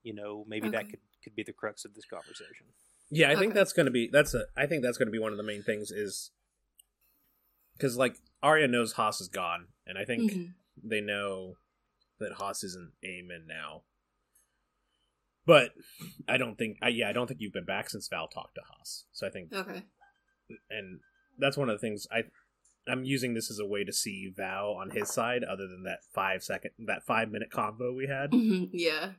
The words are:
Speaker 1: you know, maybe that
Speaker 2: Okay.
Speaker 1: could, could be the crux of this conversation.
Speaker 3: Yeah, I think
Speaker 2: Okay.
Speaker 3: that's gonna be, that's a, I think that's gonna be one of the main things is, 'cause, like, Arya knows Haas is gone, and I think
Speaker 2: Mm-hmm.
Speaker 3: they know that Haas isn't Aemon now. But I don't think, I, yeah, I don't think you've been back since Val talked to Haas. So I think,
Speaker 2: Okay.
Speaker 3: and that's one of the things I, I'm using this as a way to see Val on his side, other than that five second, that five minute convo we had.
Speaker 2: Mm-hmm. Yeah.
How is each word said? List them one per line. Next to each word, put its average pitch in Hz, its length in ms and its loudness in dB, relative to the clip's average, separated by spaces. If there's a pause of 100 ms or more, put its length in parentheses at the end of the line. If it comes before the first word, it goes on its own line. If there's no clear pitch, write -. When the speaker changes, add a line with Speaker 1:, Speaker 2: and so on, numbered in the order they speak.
Speaker 1:
you 113 100 -10
know, 104 360 -8
maybe 110 180 -4
that 107 140 0
Speaker 2:
Okay. 104 80 -12
Speaker 1:
could, 107 100 -16 (240)
could 107 120 -20
be 107 80 -4
the - 100 -10
crux - 320 -8
of 104 80 -14
this 107 120 -20
conversation. - 600 -16 (440)
Speaker 3:
Yeah, 151 200 6
I 147 80 8
think 196 140 4
Speaker 2:
Okay. 202 80 6
Speaker 3:
that's 185 120 6
gonna 143 200 4
be, 117 200 2
that's 147 220 6
a, 113 140 -2 (100)
I 135 80 2
think 147 180 0
that's 123 140 0
gonna 113 140 2
be 110 80 -2
one 110 120 0
of 104 60 -6
the 104 60 -6
main 104 200 -6
things 104 280 -2
is, 101 400 -6 (1500)
'cause, 127 160 2
like, 123 220 4 (260)
Arya 151 240 8
knows 120 260 4
Haas 107 280 2
is 90 80 -10
gone, 87 400 -4 (180)
and 92 100 -8
I 98 60 -4
think 214 280 2
Speaker 2:
Mm-hmm. 180 200 -4 (380)
Speaker 3:
they 110 100 0
know 101 580 -4 (600)
that 101 140 -6
Haas 101 320 -6
isn't 90 260 -12 (100)
Aemon 90 460 -12
now. 78 360 -12 (1600)
But 139 280 10 (540)
I 120 100 2
don't 120 200 -2
think, 110 220 -2
I, 117 100 2
yeah, 113 200 0
I - 20 -2
don't 120 140 0
think 127 160 -8
you've 104 120 -6
been 90 120 -6
back 98 240 -4
since - 180 -8
Val 82 200 -4
talked - 280 -12
to - 60 -10
Haas. - 500 -16
So - 140 -8
I 190 60 -4
think, 175 200 -12
Speaker 2:
Okay. 190 320 -6 (880)
Speaker 3:
and 98 300 -10 (400)
that's 135 180 2
one 139 120 2
of 110 40 2
the 104 60 -2
things 104 320 -4
I, 113 140 0 (640)
I'm 127 160 -2
using 131 300 0
this 113 160 -2
as 107 80 -8
a 104 80 -2
way 101 180 -2
to 95 80 -4
see 98 380 -4
Val 98 440 -4
on 190 180 -6
his - 200 -2
side, 120 320 0
other 98 240 -4
than 92 160 -14
that 90 200 -6 (100)
five 95 300 0
second, - 280 -6 (140)
that 104 180 -4
five 113 280 2
minute 107 180 -6
convo 120 460 -2
we 131 100 -4
had. 139 240 -4
Speaker 2:
Mm-hmm. 214 440 4
Yeah. 170 460 0